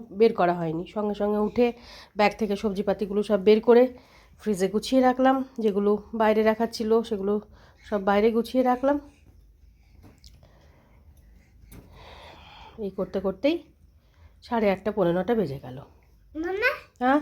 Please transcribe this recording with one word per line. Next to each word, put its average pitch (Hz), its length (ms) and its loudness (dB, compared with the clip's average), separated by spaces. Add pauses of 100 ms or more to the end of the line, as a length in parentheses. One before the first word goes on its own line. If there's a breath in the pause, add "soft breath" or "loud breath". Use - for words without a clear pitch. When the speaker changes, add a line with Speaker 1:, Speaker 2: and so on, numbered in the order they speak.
(200)
Speaker 1:
বের 220 200 6
করা 175 200 2
হয়নি। 165 240 -4 (120)
সঙ্গে 208 260 -4
সঙ্গে 208 260 0
উঠে 240 200 0 (520 loud breath)
ব্যাগ 208 200 4
থেকে 202 140 -2 (100)
সবজিপাতিগুলো 196 680 -2
সব 208 180 2
বের 214 200 8
করে 240 160 8 (580 soft breath)
ফ্রিজে 190 320 -2
গুছিয়ে 240 340 0
রাখলাম, 262 280 2 (280)
যেগুলো 202 280 0 (300)
বাইরে 220 280 2
রাখার 226 280 0
ছিল 220 140 -2 (180)
সেগুলো 202 240 -2 (560 soft breath)
সব 208 100 -2 (100)
বাইরে 208 260 4
গুছিয়ে 233 340 0
রাখলাম। 262 280 0 (4000 loud breath)
এই 196 120 -8
করতে 185 280 -6
করতেই 269 300 0 (920)
সাড়ে 226 260 0
আটটা, 190 220 -6
পৌনে 175 220 2
নটা 185 220 -2
বেজে 139 260 -4
গেল। 127 120 -14 (680)
Speaker 2:
মামা, 403 280 -2 (300)
Speaker 1:
হ্যাঁ? 262 200 2